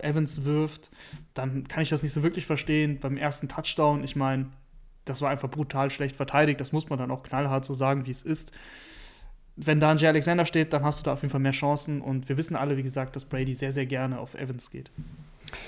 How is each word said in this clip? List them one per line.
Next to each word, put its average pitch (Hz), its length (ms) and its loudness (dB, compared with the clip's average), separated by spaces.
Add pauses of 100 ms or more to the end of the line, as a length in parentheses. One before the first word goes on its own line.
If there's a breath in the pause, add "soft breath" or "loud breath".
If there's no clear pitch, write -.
Evans 151 400 0
wirft, 151 460 0 (440 loud breath)
dann 131 360 -4
kann 156 120 -2
ich 151 80 0
das 151 140 2
nicht 143 80 -2
so 147 100 0
wirklich 170 240 0
verstehen. 151 540 2
Beim 139 180 -2
ersten 143 300 -2
Touchdown, 147 560 2
ich 139 140 -6
mein, 135 340 0 (540)
das 135 160 -6
war 139 100 2
einfach 139 180 -2
brutal 139 400 -2
schlecht 135 260 -4
verteidigt. 143 440 4
Das 139 140 -4
muss 156 160 -2
man 139 100 -2
dann 127 120 -2
auch 131 120 -6
knallhart 135 420 0
so 143 80 -6
sagen, 135 320 2
wie 127 60 -4
es - 100 -6
ist. - 300 -2 (1040 loud breath)
Wenn 151 240 2
da 151 120 8
ein 156 60 6
Jay 156 120 6
Alexander 160 360 4
steht, 160 280 2
dann 143 100 2
hast 147 160 0
du - 40 -10
da 135 100 0
auf 131 80 -4
jeden 135 100 -2
Fall 139 100 0
mehr 135 120 4
Chancen. 147 480 0
Und 131 280 -4
wir 139 80 0
wissen 160 200 -2
alle, 139 200 0
wie 135 60 -2
gesagt, 131 320 -4
dass 151 100 -8
Brady 131 280 -2
sehr, 135 180 -2
sehr 135 140 0
gerne 131 340 -2
auf - 160 -12
Evans 127 340 -8
geht. 131 220 -14 (760 loud breath)